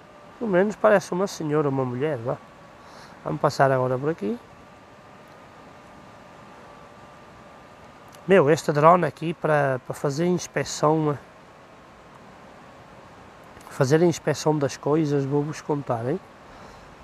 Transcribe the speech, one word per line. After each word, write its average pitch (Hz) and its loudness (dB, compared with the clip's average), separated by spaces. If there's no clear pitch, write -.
Pelo 233 -4
menos 190 2
parece 214 2
uma 185 -2
senhora, 151 -2
uma 135 -2
mulher, 127 -4
vá. 123 -6
Vamos 151 -6
passar 139 2
agora 127 0
por 143 -6
aqui. 202 -6
Meu, 170 6
este 160 0
drone 165 6
aqui 156 -6
para, 143 0
para 135 -10
fazer 147 -4
inspeção, 156 -2
fazer 147 2
a 175 4
inspeção 156 0
das 143 -2
coisas, 143 0
vou-vos 147 -4
contar, 127 -6
hein? 170 -4